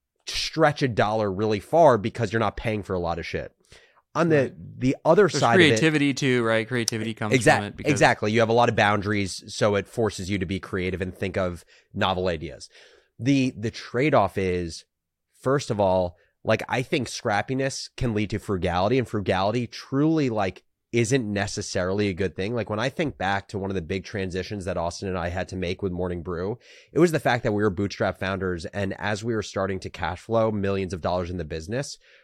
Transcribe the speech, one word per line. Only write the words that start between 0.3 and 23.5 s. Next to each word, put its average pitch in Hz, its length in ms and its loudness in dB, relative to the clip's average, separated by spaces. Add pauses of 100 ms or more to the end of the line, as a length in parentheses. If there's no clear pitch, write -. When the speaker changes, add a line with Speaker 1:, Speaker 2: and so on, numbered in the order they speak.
Speaker 1:
a 143 60 2
dollar 107 440 0
really 107 280 0
far 151 380 6
because 104 360 -4
you're 113 80 2
not 101 160 0
paying 107 260 -4
for 95 100 -6
a 92 60 0
lot 85 200 -2
of 80 60 -8
shit. - 280 -8 (640)
On 165 140 2
the, 156 140 6
Speaker 2:
Right. 107 360 -10
Speaker 1:
the 127 160 2 (100)
other 170 220 8
Speaker 2:
There's 147 120 0
Speaker 1:
side 123 160 4
of 185 60 8
it 160 60 8
Speaker 2:
creativity 143 460 4
too, 127 300 2
right? 113 240 2
Creativity 113 460 -2
comes 107 220 -4
Speaker 1:
Exact-, 135 240 6
Speaker 2:
from 101 80 -6
it - 100 -12
because 127 140 -2
Speaker 1:
exactly. 113 400 2
You 113 80 2
have 113 100 4
a 113 40 4
lot 120 140 4
of 113 80 2
boundaries, 101 720 0
so 104 280 0
it 98 120 -2
forces 101 420 -4
you 101 100 0
to 92 60 -4
be 90 140 -4
creative 90 420 -4
and 92 140 -6
think 98 220 -4
of 90 260 -4 (300)
novel 92 340 0
ideas. 80 400 -6 (520)
The, 131 360 2
the 104 160 -8
trade-off 123 680 0
is, 90 480 -2 (560)
first 135 280 0
of 107 100 -2
all, 92 380 2 (260)
like, 110 240 0
I 123 140 -2
think 127 280 -2
scrappiness 131 840 -4
can 123 180 0
lead 107 180 0
to 104 80 -2
frugality, 92 580 0
and 120 100 0
frugality 104 600 0
truly, 151 640 0
like, 101 340 -2 (300)
isn't 117 380 2
necessarily 101 760 -2
a 98 60 0
good 87 220 -4
thing. 104 200 -4
Like, 110 140 -4
when 107 100 -2
I 123 80 0
think 147 300 -4
back 98 320 -2
to 104 100 -6